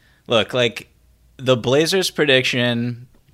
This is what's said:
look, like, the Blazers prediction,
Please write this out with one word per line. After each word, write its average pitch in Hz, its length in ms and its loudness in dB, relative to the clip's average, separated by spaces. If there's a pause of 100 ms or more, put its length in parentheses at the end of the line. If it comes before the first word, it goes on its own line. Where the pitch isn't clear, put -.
(280)
look, 113 260 0
like, 120 360 -2 (460)
the 131 220 2
Blazers 156 520 0
prediction, 123 1000 0 (260)